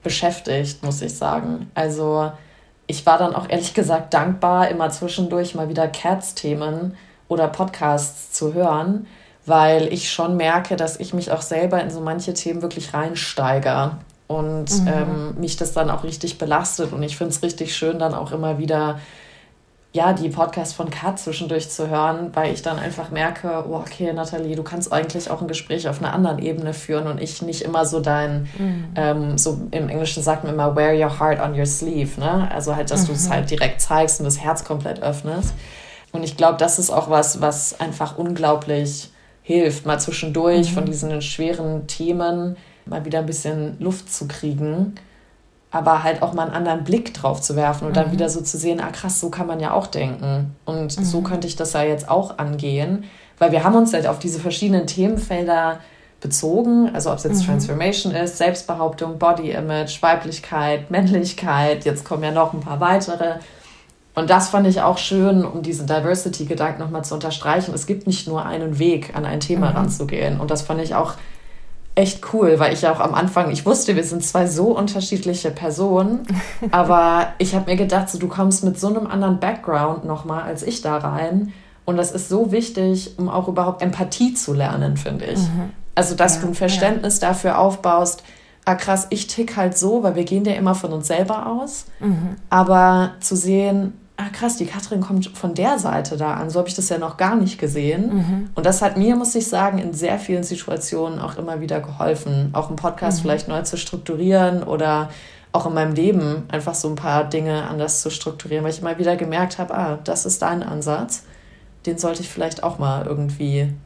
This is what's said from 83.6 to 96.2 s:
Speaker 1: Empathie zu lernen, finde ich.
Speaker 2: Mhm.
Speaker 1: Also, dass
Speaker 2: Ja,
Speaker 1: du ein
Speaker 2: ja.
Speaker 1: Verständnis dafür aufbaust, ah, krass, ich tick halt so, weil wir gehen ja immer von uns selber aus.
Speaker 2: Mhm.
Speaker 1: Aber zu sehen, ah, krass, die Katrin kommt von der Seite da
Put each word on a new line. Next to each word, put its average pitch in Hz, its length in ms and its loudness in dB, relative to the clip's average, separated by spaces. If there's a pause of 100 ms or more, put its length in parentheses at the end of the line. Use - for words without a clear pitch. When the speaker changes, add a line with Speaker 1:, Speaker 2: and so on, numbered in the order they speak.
Speaker 1:
Empathie 185 520 0
zu 147 200 -2
lernen, 143 420 2
finde - 300 -4
ich. - 140 -2
Speaker 2:
Mhm. 175 300 0 (240)
Speaker 1:
Also, 180 200 2
dass 180 220 4
Speaker 2:
Ja, - 60 -4
Speaker 1:
du 185 40 -2
ein 175 60 0
Speaker 2:
ja. 175 60 -4
Speaker 1:
Verständnis 202 600 2
dafür 180 400 2
aufbaust, 175 640 4 (420)
ah, 185 120 4
krass, 190 340 0
ich 208 160 -2
tick 233 300 -4
halt 185 200 2
so, 214 260 2
weil 180 120 2
wir 175 100 0
gehen 196 200 0
ja 208 100 2
immer 185 220 2
von 175 160 -6
uns 156 160 -4
selber 196 400 0
aus. 254 380 -6 (140)
Speaker 2:
Mhm. 180 360 0 (120)
Speaker 1:
Aber 185 640 6 (100)
zu - 140 -2
sehen, 196 600 2 (220)
ah, 202 160 -6
krass, 233 240 -2
die 180 100 -4
Katrin 196 340 -4
kommt 185 260 0 (100)
von 175 180 -4
der 226 260 2
Seite 156 360 -2
da 151 180 -2